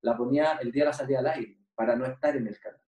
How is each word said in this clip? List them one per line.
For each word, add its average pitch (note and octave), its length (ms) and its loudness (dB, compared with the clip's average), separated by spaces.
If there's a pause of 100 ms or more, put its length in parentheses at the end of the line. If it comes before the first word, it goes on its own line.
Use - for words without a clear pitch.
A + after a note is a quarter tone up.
la A#2 140 0
ponía C#3+ 360 2 (100)
el A#2+ 80 -4
día C#3+ 140 2
de D3 60 4
la - 20 -6
salida C3+ 260 0
al B2+ 80 0
aire, D3+ 320 -4 (160)
para A#2 220 2
no B2+ 100 -2
estar C#3 300 -2
en A#2 100 -2
el G#2 140 -10
canal. - 280 -16